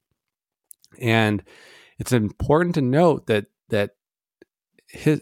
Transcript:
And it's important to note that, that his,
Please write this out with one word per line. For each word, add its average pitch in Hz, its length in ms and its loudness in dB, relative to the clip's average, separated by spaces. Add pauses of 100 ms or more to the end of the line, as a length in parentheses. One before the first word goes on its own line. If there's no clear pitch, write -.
(1000)
And 110 420 0 (540)
it's - 140 -10
important 147 640 0
to 156 60 0
note 143 440 2
that, 107 220 -2 (220)
that 101 260 -2 (920)
his, 151 340 -2